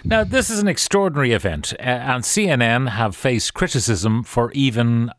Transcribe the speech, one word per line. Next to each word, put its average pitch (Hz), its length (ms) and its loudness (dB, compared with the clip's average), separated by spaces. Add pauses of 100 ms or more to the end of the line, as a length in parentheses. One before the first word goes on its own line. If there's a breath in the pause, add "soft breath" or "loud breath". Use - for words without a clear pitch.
Now, 220 200 2
this 233 260 0
is 220 80 -2
an 208 100 0
extraordinary 151 640 0
event, 85 460 -2
uh, - 40 -16
and 127 400 -2
C 208 260 0
N 139 120 2
N 120 280 2
have 107 280 -2
faced 123 380 -2
criticism 110 680 0
for - 280 -2
even 117 680 2